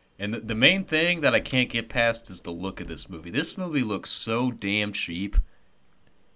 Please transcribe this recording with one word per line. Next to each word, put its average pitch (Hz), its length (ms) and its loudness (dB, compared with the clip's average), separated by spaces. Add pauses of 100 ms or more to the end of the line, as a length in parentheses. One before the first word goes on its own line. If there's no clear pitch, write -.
(180)
And 104 160 -4
the, 113 60 -6
the 110 140 -4
main 175 300 6
thing 165 360 2
that 131 140 4
I 107 60 4
can't 127 280 2
get 113 200 -4
past 117 420 0
is 90 100 -12
the - 100 -10
look 87 300 -6
of - 80 -8
this - 200 -10
movie. 85 220 -10
This 120 280 -2
movie 160 240 0
looks 104 280 -2
so 120 400 0
damn 104 420 0
cheap. 92 440 -4 (1000)